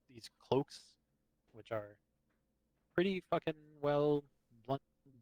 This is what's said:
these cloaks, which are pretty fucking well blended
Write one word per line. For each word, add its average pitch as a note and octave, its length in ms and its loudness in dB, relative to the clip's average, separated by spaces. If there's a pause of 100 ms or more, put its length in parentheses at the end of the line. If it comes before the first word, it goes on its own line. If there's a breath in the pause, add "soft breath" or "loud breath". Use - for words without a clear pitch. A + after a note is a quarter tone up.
these A#2+ 200 -20 (100)
cloaks, - 400 -2 (760)
which G#2+ 180 -18
are G#2 260 -8 (960)
pretty F#3 360 0
fucking E3 240 -2 (280)
well D3 420 2 (420)
blended C3+ 160 -4 (400)